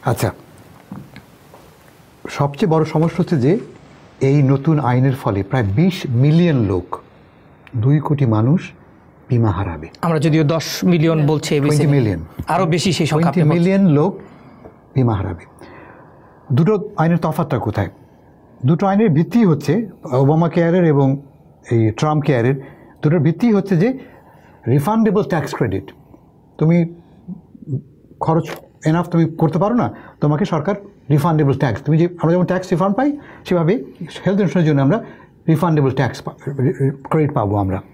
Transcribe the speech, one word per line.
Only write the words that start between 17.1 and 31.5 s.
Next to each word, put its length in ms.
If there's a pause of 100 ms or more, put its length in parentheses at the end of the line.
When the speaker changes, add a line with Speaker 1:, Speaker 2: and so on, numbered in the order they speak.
Speaker 1:
তফাৎটা 400
কোথায়? 320 (760)
দুটো 220
আইনের 220
ভিত্তি 360
হচ্ছে 440 (140)
ওবামা 460
কেয়ারের 360
এবং 360 (500)
এই 200
ট্রাম্প 320
কেয়ারের, 320 (480)
দুটোর 160
ভিত্তি 340
হচ্ছে 240
যে 200 (680)
রিফান্ডেবল 560
ট্যাক্স 300
ক্রেডিট। 380 (680)
তুমি 360 (1300)
খরচ 300 (360)
enough 180
তুমি 220
করতে 340
পারো 160
না, 180 (280)
তোমাকে 240
সরকার 300 (340)
রিফান্ডেবল 440